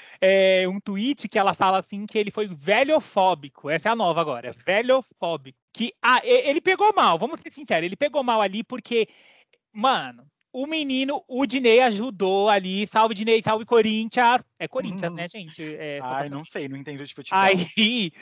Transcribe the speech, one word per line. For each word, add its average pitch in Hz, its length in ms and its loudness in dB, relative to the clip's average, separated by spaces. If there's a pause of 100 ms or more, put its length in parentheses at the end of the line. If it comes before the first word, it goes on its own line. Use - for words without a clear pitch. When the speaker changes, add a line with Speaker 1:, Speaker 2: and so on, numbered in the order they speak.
(200)
Speaker 1:
É, 190 480 4
um 190 100 -6
tweet 214 500 -4
que 220 120 -2
ela 190 140 2
fala 190 260 2
assim, 202 260 -10
que - 100 -6
ele 208 140 0
foi 214 160 -4
velhofóbico. 185 1200 0
Essa 165 200 -2
é 226 40 2
a 233 40 -2
nova 175 240 0
agora, 123 320 -4 (120)
velhofóbico. 185 920 -2 (140)
Que, 226 280 -6
ah, 247 220 4
e-, 247 280 2
ele 311 100 0
pegou 403 340 2
mal, 208 240 4
vamos 233 220 -6
ser - 100 -18
sinceros, 208 340 -2
ele 185 120 -6
pegou 294 260 -2
mal 233 200 0
ali 202 200 -2
porque, 233 460 -4 (640)
mano, 160 520 -2 (280)
o 262 140 -6
menino, 277 640 -4
o 262 180 -2
Diney 240 340 4
ajudou 202 680 0
ali, 196 360 0
salve 220 280 2
Diney, 220 280 0
salve 220 220 -2
Corinthians. 226 800 2 (160)
É 170 100 -8
Corinthians, 185 420 -6
Speaker 2:
Uhum. 175 60 -14
Speaker 1:
né, 175 120 -10
gente? 170 340 -16
É, 151 380 -10
só 131 60 -10
Speaker 2:
Ai, 135 220 -6
Speaker 1:
pra 143 80 -10
Speaker 2:
não 156 80 -10
sei, 151 240 -10
não 135 80 -10
entendo 143 300 -12
de - 80 -18
futebol. 190 260 -4
Speaker 1:
Aí, 196 680 0 (120)